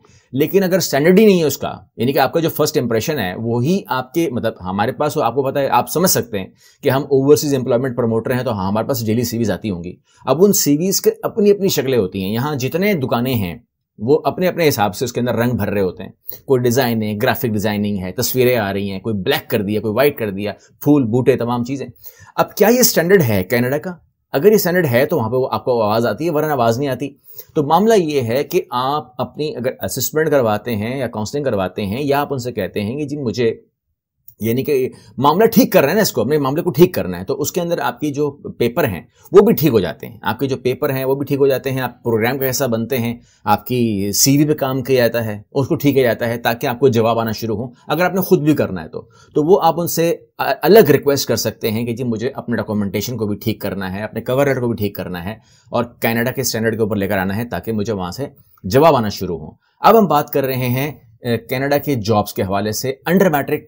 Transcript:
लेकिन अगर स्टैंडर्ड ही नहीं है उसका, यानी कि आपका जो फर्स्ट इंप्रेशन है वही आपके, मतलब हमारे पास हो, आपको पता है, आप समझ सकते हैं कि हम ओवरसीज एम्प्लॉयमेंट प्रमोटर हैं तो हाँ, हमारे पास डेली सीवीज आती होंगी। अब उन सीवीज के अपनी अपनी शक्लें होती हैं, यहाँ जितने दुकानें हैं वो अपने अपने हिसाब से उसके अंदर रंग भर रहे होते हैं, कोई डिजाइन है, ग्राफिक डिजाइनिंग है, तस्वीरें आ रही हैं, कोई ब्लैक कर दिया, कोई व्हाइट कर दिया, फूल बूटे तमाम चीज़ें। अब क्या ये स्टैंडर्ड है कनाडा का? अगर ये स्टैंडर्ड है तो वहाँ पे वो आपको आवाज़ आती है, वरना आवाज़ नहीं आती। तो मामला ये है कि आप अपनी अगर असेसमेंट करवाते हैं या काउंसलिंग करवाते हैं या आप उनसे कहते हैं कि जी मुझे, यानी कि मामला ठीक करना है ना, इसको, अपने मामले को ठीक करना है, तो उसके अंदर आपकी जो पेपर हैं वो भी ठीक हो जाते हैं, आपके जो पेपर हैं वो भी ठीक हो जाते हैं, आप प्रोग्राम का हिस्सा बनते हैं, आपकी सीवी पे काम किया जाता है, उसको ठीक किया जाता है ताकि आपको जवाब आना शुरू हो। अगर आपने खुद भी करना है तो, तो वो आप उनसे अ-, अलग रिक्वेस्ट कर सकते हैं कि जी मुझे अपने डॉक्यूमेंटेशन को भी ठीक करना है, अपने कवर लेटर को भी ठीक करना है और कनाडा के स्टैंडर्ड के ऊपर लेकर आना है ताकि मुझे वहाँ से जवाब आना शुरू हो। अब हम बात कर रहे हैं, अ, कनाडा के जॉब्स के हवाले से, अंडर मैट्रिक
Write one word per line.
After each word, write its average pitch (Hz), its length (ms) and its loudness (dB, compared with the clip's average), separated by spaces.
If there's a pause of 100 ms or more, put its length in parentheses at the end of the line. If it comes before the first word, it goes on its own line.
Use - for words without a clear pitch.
(340)
लेकिन 151 280 2
अगर 185 180 2
स्टैंडर्ड 160 380 4
ही 220 80 8
नहीं 190 120 6
है 160 80 2
उसका, - 520 -6
यानी 120 140 0
कि 156 60 0
आपका 139 220 2
जो 160 80 0
फर्स्ट 151 280 -2
इंप्रेशन 123 420 -2
है 92 180 -4
वही 120 520 -2
आपके, 131 420 -2
मतलब 113 300 -4
हमारे 98 320 -2
पास 147 240 -2
हो, 147 60 0
आपको 120 200 0
पता 135 180 -2
है, 135 80 0
आप - 200 0
समझ - 220 0
सकते 104 280 -4
हैं 95 140 -12 (300)
कि 143 60 0
हम 139 240 0
ओवरसीज 143 420 4
एम्प्लॉयमेंट 127 420 -2
प्रमोटर 117 360 0
हैं 123 120 -2
तो 127 60 -4
हाँ, 95 180 -2
हमारे 110 180 -2
पास 117 160 -4
डेली 113 220 0
सीवीज 113 260 -2
आती 92 180 -4
होंगी। 87 300 -8 (280)
अब 143 160 4
उन 202 100 6
सीवीज 170 480 0
के 214 100 2
अपनी 208 400 0
अपनी 196 180 2
शक्लें 131 300 0
होती 95 240 -2
हैं, 95 80 -2
यहाँ 135 260 -2
जितने 170 380 -2
दुकानें 127 400 -2
हैं 90 360 -4 (300)
वो 120 140 2
अपने 156 320 0
अपने 170 180 0
हिसाब 110 280 2
से 127 120 -6
उसके 120 160 -4
अंदर 120 140 -2
रंग 120 180 0
भर 101 160 -2
रहे 101 160 0
होते - 180 -6
हैं, - 120 -18 (320)
कोई 127 140 4
डिजाइन 120 420 0
है, 107 120 -2
ग्राफिक 113 380 -2
डिजाइनिंग 104 460 -2
है, 92 140 -6
तस्वीरें 123 440 0
आ 101 140 -2
रही 98 180 -4
हैं, 98 120 -8
कोई 113 120 -6
ब्लैक 139 380 -2
कर 110 120 0
दिया, 104 180 -2
कोई 107 120 -4
व्हाइट 143 260 0
कर 110 120 -4
दिया, 98 240 -6 (300)
फूल 143 200 4
बूटे 123 320 2
तमाम 120 280 -2
चीज़ें। 127 280 -10 (460)
अब 165 200 0
क्या 202 100 6
ये 247 160 4
स्टैंडर्ड 180 380 4
है 107 200 2
कनाडा 123 360 0
का? 175 280 -12 (280)
अगर 165 180 6
ये 208 60 6
स्टैंडर्ड 180 280 0
है 127 200 4
तो 170 100 0
वहाँ 110 140 -2
पे 127 60 0
वो 127 80 2
आपको 117 360 -2
आवाज़ 110 260 2
आती 107 180 -2
है, 175 60 0
वरना 151 220 0
आवाज़ 117 260 2
नहीं 143 100 -2
आती। 131 280 -6 (400)
तो 156 60 2
मामला 180 320 4
ये 151 260 2
है 120 240 0
कि 180 180 -2 (100)
आप 131 480 -4
अपनी 143 320 -6
अगर 123 300 -6
असेसमेंट 147 460 -2
करवाते 120 420 0
हैं 113 280 -4
या 127 80 -4
काउंसलिंग 113 380 -6
करवाते 104 380 -2
हैं 104 180 -4
या 139 200 0
आप 143 120 -4
उनसे 123 200 -6
कहते 104 280 -4
हैं 107 160 -4
कि 147 100 -6
जी 139 100 -10
मुझे, 117 500 -2 (760)
यानी 117 200 0
कि 131 300 -2 (260)
मामला 156 280 4
ठीक 233 260 4
करना 151 160 6
है 165 60 0
ना, 220 60 2
इसको, - 200 0
अपने 151 180 2
मामले 143 240 0
को 170 80 -2
ठीक 156 240 4
करना 90 240 -4
है, 92 60 -8
तो 131 100 -4
उसके 151 260 -4
अंदर 170 200 -4
आपकी 139 300 -4
जो 143 200 -2 (280)
पेपर 120 260 0
हैं 90 240 -4 (240)
वो 196 100 10
भी 208 120 6
ठीक 151 180 2
हो 110 80 6
जाते 73 260 -6
हैं, - 180 -18
आपके 110 220 -2
जो 127 100 -4
पेपर 127 340 -2
हैं 131 140 -4
वो 135 120 0
भी 143 80 -4
ठीक 139 140 -2
हो 139 100 4
जाते 131 220 0
हैं, 131 120 -4
आप 123 80 -4
प्रोग्राम 120 480 -2
का 135 80 -2
हिस्सा 131 200 -2
बनते 117 300 -2
हैं, 117 240 -4 (260)
आपकी 107 680 0
सीवी 143 320 4
पे 151 100 2
काम 135 280 -4
किया 123 260 2
जाता 117 120 -2
है, 107 320 -6
उसको 139 220 0
ठीक 143 200 2
किया 131 100 4
जाता 117 220 0
है 117 120 -2
ताकि 120 280 -2
आपको 127 220 2
जवाब 113 300 2
आना 113 140 0
शुरू 110 240 -6
हो। 120 180 -8 (140)
अगर 156 160 0
आपने 180 180 -2
खुद 185 180 4
भी 147 140 2
करना 95 260 -2
है 78 80 -12
तो, - 220 -14 (240)
तो 151 80 2
वो 170 120 4
आप 160 240 2
उनसे 165 480 -2 (140)
अ-, 131 240 -2
अलग 175 260 8
रिक्वेस्ट 139 380 2
कर 117 80 0
सकते 113 320 -4
हैं 113 180 -2
कि 117 60 -4
जी 117 120 -6
मुझे 113 320 -4
अपने 117 200 -6
डॉक्यूमेंटेशन 104 600 -4
को 107 100 -4
भी 101 100 -4
ठीक 104 240 -4
करना 95 280 -6
है, 98 140 -6
अपने 107 180 -8
कवर 127 280 0
लेटर 135 120 0
को 120 80 -2
भी 117 60 -2
ठीक 101 220 -4
करना 90 220 -8
है 98 220 -10 (320)
और 120 300 -4
कनाडा 117 280 0
के 127 140 -4
स्टैंडर्ड 110 320 -2
के 110 60 0
ऊपर 104 140 -2
लेकर 98 220 -2
आना 95 160 -2
है 117 100 -4
ताकि 113 280 -8
मुझे 107 200 -4
वहाँ 90 200 -6
से 139 180 -10 (360)
जवाब 143 280 6
आना 113 140 0
शुरू 87 280 -6
हो। - 220 -14 (260)
अब 208 120 6
हम 214 100 6
बात 147 240 0
कर 139 140 0
रहे 127 220 -4
हैं, 135 460 -4
अ, 117 380 -4
कनाडा 139 280 0
के 143 180 -2
जॉब्स 104 360 0
के 117 100 -2
हवाले 101 300 -2
से, - 340 -6
अंडर 185 240 4
मैट्रिक 147 380 -2